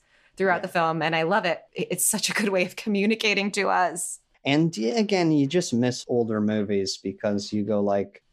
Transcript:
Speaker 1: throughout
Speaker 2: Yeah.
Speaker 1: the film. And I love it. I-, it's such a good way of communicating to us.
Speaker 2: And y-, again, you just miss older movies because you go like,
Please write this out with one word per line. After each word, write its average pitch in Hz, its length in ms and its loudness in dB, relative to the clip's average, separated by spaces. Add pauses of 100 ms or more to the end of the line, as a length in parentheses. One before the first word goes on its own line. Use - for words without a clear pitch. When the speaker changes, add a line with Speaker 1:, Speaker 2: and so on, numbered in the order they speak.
(360)
Speaker 1:
throughout 190 200 2
Speaker 2:
Yeah. 165 60 -4
Speaker 1:
the 185 60 -6
film. 165 340 0
And 160 120 0
I 160 100 0
love 180 200 0
it. 170 160 -2 (180)
I-, - 120 -6
it's - 160 -2
such - 240 -2
a - 20 -4
good 208 160 0
way 185 160 2
of 180 120 -10
communicating 202 760 0
to 196 160 0
us. 180 520 0 (240)
Speaker 2:
And 156 340 2
y-, 226 180 -2
again, 196 360 2
you 147 140 4
just 175 280 0
miss 123 340 0
older 113 320 0
movies 104 560 0
because 101 560 -4
you 107 120 -2
go 104 160 0
like, 101 420 -2 (100)